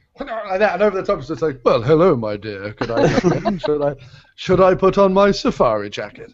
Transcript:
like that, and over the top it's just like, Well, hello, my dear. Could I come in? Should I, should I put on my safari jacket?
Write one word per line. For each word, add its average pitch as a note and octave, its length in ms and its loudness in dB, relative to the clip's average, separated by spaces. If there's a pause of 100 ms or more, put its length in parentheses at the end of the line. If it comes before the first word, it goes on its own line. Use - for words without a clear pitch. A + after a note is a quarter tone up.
(200)
like A3 380 -6
that, G3 160 0
and F#3+ 80 -2
over G#3 180 2
the F#3+ 60 -6
top G3 120 -2
it's C3+ 100 -14
just D#3 140 -8
like, D#3 220 -4
Well, C3+ 180 2
hello, D#3+ 320 4
my A2 220 -4
dear. G#2 380 -10
Could - 160 -6
I C#3 300 0
come F3 120 2
in? - 260 -2
Should D3+ 240 -4
I, C#3+ 120 -2 (420)
should F3+ 240 0
I F#3 140 6
put F#3 240 0
on G3 140 4
my G3 180 4
safari A2+ 600 0
jacket? A2+ 440 -12